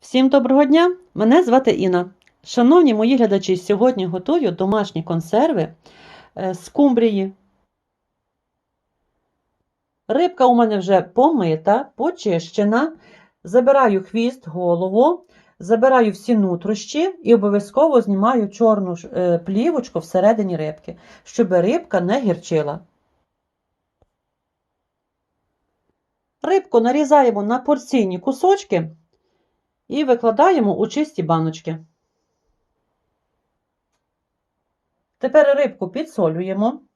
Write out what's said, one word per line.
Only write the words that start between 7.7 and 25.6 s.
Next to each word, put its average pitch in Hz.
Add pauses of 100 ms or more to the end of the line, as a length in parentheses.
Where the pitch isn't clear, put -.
Рибка 311
у 247
мене 220
вже 185
помита, 202
почищена. 220 (480)
Забираю 240
хвіст, 233
голову, 185 (340)
забираю 226
всі 233
нутрощі 208
і 233
обов'язково 208
знімаю 208
чорну 202
ж, -
е, 175
плівочку 233
всередині 185
рибки, 156 (260)
щоб -
рибка 196
не 202
гірчила. 160 (3500)